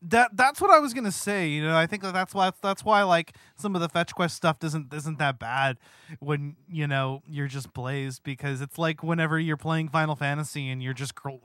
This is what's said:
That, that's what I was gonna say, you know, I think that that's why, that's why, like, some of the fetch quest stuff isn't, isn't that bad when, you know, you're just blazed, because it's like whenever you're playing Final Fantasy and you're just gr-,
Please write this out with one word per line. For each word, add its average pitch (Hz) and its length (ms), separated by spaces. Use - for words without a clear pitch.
That, 226 340
that's 262 240
what 392 100
I 330 80
was 294 140
gonna 233 180
say, 190 380
you 151 140
know, 160 120
I 165 120
think 196 160
that 190 100
that's 185 220
why, 190 180
that's 196 220
why, 208 180
like, 170 320
some 202 180
of 175 60
the 170 80
fetch 170 260
quest 175 220
stuff 160 260
isn't, 151 300
isn't 151 260
that 139 200
bad 127 400
when, 143 360
you 156 180
know, 135 400
you're 143 220
just 131 240
blazed, 135 520
because 139 360
it's 139 160
like 160 260
whenever 160 360
you're 160 180
playing 160 320
Final 156 280
Fantasy 143 520
and 127 140
you're 131 100
just 127 220
gr-, - 160